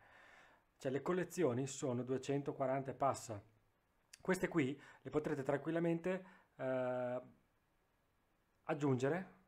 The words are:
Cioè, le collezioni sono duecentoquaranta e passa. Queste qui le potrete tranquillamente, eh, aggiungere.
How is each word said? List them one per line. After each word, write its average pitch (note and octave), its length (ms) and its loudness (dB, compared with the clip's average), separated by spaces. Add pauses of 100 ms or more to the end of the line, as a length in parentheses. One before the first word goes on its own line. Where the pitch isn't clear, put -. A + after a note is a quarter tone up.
(800)
Cioè, C3+ 120 -2
le C3+ 120 -2
collezioni E3 640 0
sono B2+ 360 -2
duecentoquaranta C3+ 920 -2
e - 20 -6
passa. C3 480 0 (800)
Queste F#3 280 0
qui C#3+ 300 2 (240)
le - 80 -10
potrete D3+ 320 0
tranquillamente, E3+ 840 0 (320)
eh, B2+ 640 -2 (1400)
aggiungere. D3 840 2